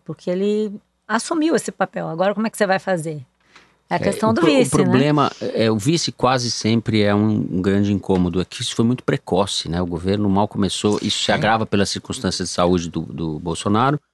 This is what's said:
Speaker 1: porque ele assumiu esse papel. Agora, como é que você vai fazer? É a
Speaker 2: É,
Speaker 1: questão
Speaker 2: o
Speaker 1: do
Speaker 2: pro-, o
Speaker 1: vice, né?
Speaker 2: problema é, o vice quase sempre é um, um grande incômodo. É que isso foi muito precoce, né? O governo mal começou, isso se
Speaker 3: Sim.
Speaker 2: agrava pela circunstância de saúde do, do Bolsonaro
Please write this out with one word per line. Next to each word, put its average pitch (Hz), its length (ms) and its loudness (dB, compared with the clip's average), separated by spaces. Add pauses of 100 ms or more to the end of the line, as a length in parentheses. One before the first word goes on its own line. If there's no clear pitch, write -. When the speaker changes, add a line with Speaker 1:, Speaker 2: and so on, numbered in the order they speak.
Speaker 1:
porque 160 240 -8
ele 208 420 -2 (360)
assumiu 302 480 0
esse 202 160 -2
papel. 175 360 -4
Agora, 180 280 0
como 214 100 -2
é 214 40 -2
que - 80 -12
você 208 100 0
vai 190 100 2
fazer? 160 480 -4 (640)
É 175 60 0
a - 20 0
Speaker 2:
É, - 20 0
Speaker 1:
questão 202 300 0
Speaker 2:
o 220 40 4
Speaker 1:
do 330 80 2
Speaker 2:
pro-, 311 100 6
o 277 40 4
Speaker 1:
vice, 240 220 4
né? 143 60 4
Speaker 2:
problema 135 480 2 (100)
é, 113 300 0
o 110 60 0
vice 139 340 0
quase 123 400 0
sempre 110 500 0
é 101 140 4
um, 107 140 4
um 104 320 -2
grande 101 320 2
incômodo. 92 480 0
É 87 40 -2
que - 160 -12
isso - 140 -6
foi 117 100 2
muito 123 180 0
precoce, 101 680 -2
né? 85 120 -2
O 90 40 -2
governo 92 440 -2
mal 98 180 2
começou, 101 540 0
isso - 180 -4
se - 80 -2
Speaker 3:
Sim. 110 40 2
Speaker 2:
agrava 110 340 2
pela 101 200 0
circunstância - 600 -6
de - 60 -8
saúde 87 380 2
do, 80 120 -6
do 78 380 -8
Bolsonaro 104 600 0 (140)